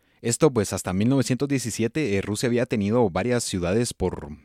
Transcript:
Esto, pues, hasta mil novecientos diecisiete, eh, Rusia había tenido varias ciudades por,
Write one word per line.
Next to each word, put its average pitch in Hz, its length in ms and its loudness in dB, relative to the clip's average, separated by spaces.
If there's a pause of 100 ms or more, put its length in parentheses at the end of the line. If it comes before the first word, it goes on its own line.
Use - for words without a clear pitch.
(220)
Esto, 117 320 2
pues, 107 180 0
hasta 95 220 -4
mil 104 160 2
novecientos 135 400 0
diecisiete, 135 640 -2
eh, 98 60 2
Rusia 104 260 -2
había 120 180 2
tenido 110 440 2
varias 110 340 0
ciudades 98 500 0
por, 82 360 -4 (160)